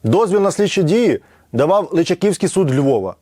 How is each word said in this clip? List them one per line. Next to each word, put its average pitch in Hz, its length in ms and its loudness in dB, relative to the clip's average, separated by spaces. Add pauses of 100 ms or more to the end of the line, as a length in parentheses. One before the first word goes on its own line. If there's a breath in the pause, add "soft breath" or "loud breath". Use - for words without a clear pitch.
Дозвіл 190 380 2
на 196 100 0
слідчі 202 320 -2
дії 185 360 2 (340 soft breath)
давав 165 380 0
Личаківський 185 580 0
суд 147 260 0
Львова. 123 460 0